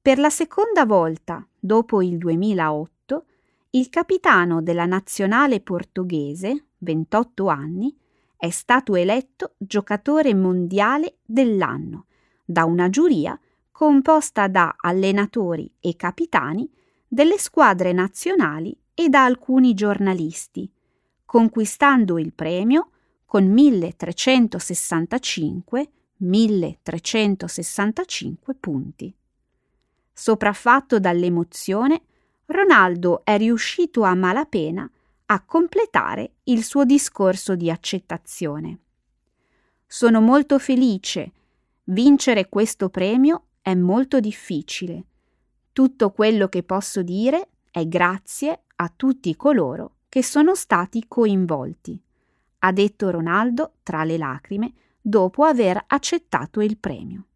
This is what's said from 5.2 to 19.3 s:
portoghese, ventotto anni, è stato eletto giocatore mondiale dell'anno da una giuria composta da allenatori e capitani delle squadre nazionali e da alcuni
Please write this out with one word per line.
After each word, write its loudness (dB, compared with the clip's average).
portoghese, -8
ventotto -2
anni, -4
è -6
stato 0
eletto -2
giocatore 0
mondiale 0
dell'anno -2
da 0
una 2
giuria 0
composta 2
da 2
allenatori -2
e -4
capitani -4
delle 2
squadre 2
nazionali -2
e 2
da 6
alcuni 2